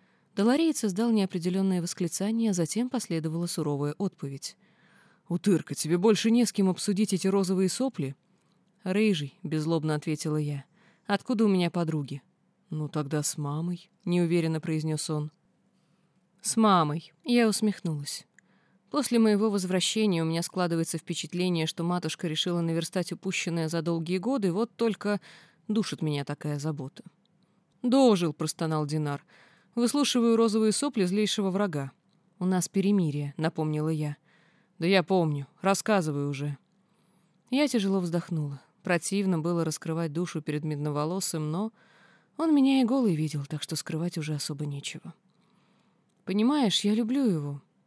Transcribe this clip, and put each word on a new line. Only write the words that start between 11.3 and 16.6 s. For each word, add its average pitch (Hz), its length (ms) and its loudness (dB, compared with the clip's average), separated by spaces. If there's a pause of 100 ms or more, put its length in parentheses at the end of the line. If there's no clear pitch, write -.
у - 20 4
меня 180 220 2
подруги?» 156 520 -4 (460)
«Ну 151 220 -6
тогда 147 320 -2
с - 160 -4
мамой», — 160 520 -6 (140)
неуверенно 170 560 2
произнёс 156 480 -4
он. 151 240 -4 (1120)
«С - 160 -2
мамой», — 170 560 4 (100)